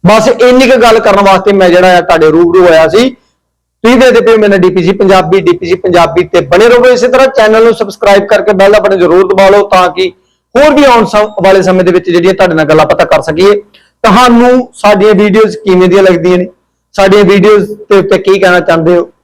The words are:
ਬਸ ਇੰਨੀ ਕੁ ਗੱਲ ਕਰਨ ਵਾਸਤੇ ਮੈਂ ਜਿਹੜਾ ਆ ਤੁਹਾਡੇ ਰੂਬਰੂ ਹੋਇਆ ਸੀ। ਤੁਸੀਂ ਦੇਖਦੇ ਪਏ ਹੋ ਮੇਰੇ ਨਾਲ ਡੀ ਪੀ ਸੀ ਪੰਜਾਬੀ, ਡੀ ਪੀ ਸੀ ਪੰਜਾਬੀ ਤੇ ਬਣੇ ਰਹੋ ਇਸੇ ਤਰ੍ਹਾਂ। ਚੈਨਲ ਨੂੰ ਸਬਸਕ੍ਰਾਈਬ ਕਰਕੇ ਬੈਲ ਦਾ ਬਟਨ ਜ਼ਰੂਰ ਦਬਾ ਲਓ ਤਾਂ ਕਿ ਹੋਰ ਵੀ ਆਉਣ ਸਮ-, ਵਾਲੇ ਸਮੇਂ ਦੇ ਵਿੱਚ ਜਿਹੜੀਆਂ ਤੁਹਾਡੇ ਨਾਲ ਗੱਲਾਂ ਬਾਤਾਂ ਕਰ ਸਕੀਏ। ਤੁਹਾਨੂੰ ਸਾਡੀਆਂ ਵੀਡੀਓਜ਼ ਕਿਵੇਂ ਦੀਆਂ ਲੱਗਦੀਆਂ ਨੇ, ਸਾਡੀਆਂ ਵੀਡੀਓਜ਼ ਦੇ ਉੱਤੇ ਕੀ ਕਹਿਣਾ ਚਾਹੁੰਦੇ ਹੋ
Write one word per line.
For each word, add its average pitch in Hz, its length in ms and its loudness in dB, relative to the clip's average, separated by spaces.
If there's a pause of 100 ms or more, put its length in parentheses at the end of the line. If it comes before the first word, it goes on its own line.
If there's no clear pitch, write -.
ਬਸ 214 240 2
ਇੰਨੀ 254 420 2
ਕੁ 247 120 2
ਗੱਲ 226 180 2
ਕਰਨ 202 260 0
ਵਾਸਤੇ 196 280 0
ਮੈਂ 190 160 0
ਜਿਹੜਾ 180 280 2
ਆ 170 40 0
ਤੁਹਾਡੇ 165 280 0
ਰੂਬਰੂ 170 360 0
ਹੋਇਆ 160 220 2
ਸੀ। 226 220 0 (760)
ਤੁਸੀਂ 240 160 2
ਦੇਖਦੇ 240 220 2
ਪਏ 214 100 0
ਹੋ 226 60 2
ਮੇਰੇ 214 100 0
ਨਾਲ 196 120 0
ਡੀ 180 100 0
ਪੀ 180 140 -4
ਸੀ 175 80 -2
ਪੰਜਾਬੀ, 190 480 0
ਡੀ 170 180 0
ਪੀ 180 80 -12
ਸੀ 170 100 -2
ਪੰਜਾਬੀ 170 480 -2
ਤੇ 175 180 -2
ਬਣੇ 175 260 0
ਰਹੋ 247 220 2
ਇਸੇ 247 180 0
ਤਰ੍ਹਾਂ। 262 200 0
ਚੈਨਲ 220 360 0
ਨੂੰ 226 100 2
ਸਬਸਕ੍ਰਾਈਬ 202 520 -2
ਕਰਕੇ 202 280 -2
ਬੈਲ 196 180 2
ਦਾ 165 80 2
ਬਟਨ 190 200 -2
ਜ਼ਰੂਰ 175 340 0
ਦਬਾ 190 160 2
ਲਓ 196 180 0
ਤਾਂ 185 220 0
ਕਿ 180 200 -6 (460)
ਹੋਰ 294 180 2
ਵੀ 285 100 0
ਆਉਣ 240 220 2
ਸਮ-, 214 240 -2 (140)
ਵਾਲੇ 190 180 2
ਸਮੇਂ 185 220 -2
ਦੇ 180 80 0
ਵਿੱਚ 180 180 -4
ਜਿਹੜੀਆਂ 175 240 -2
ਤੁਹਾਡੇ 180 220 -2
ਨਾਲ 156 100 -2
ਗੱਲਾਂ 156 200 0
ਬਾਤਾਂ 156 200 -2
ਕਰ 156 160 -2
ਸਕੀਏ। 175 320 -2
ਤੁਹਾਨੂੰ 240 1200 -2
ਸਾਡੀਆਂ 208 400 0
ਵੀਡੀਓਜ਼ 208 440 0
ਕਿਵੇਂ 185 300 0
ਦੀਆਂ 190 160 2
ਲੱਗਦੀਆਂ 180 340 0
ਨੇ, 180 100 -4 (480)
ਸਾਡੀਆਂ 196 280 2
ਵੀਡੀਓਜ਼ 202 480 0
ਦੇ - 260 -4
ਉੱਤੇ 185 200 -2
ਕੀ 190 220 -2
ਕਹਿਣਾ 180 200 0
ਚਾਹੁੰਦੇ 165 380 -2
ਹੋ 170 120 -4 (140)